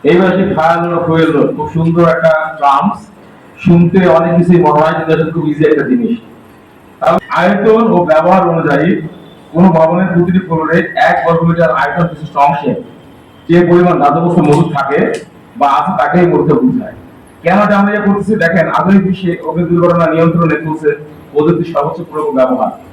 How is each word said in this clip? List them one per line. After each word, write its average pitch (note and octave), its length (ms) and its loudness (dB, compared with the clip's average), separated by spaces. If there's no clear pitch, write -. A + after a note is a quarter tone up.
এইবার F3+ 240 2
আসি F#3+ 260 -2
ফায়ার E3+ 360 0
রোড, E3+ 160 -4
ফুয়েল D#3+ 260 0
রোড। C#3+ 240 0
খুব D3+ 180 -8
সুন্দর E3 360 2
একটা D#3+ 220 2
টার্মস, C#3+ 400 0
শুনতে F3 420 4
অনেক E3 280 2
কিছুই F3 260 4
মনে D3 200 2
হয় D#3+ 120 0
কিন্তু D#3+ 200 -4
আসলে D#3 180 -2
খুব D3+ 160 -4
ইজি D3 160 -2
একটা C#3+ 240 2
জিনিস। A#2+ 260 -2
কারণ E3 180 0
আয়তন G3+ 600 2
ও F3 140 2
ব্যবহার F3 440 2
অনুযায়ী D#3 520 -2
কোনো F3 160 4
ভবনের E3+ 400 2
প্রতিটি F3 320 0
ফ্লোরে E3 380 -2
এক E3 200 0
বর্গমিটার E3 460 0
আয়তন F3 360 -2
বিশিষ্ট D3+ 300 -10
অংশে C#3 340 0
যে E3+ 80 4
পরিমাণ F3 320 2
ধাতব F3 260 0
বস্তু E3+ 160 2
মজুদ D3+ 320 2
থাকে C#3+ 260 -4
বা C#3 100 0
আছে - 300 0
তাকেই E3+ 300 2
মূলত E3+ 260 0
বোঝায়। - 420 -2
কেন F3+ 160 0
এটা G#3 180 2
আমরা G3+ 160 0
এটা G#3 80 -4
করতেছি? G3 340 -2
দেখেন, E3 340 0
আধুনিক F#3+ 380 2
বিশ্বে F3+ 360 -4
অগ্নি D#3+ 200 -4
দুর্ঘটনা E3+ 420 2
নিয়ন্ত্রণে E3 500 0
চলছে D#3 340 -4
প্রযুক্তির D#3+ 420 -2
সর্বোচ্চ D#3 260 -4
প্রয়োগ D3+ 240 -6
ব্যবহার। B2+ 360 0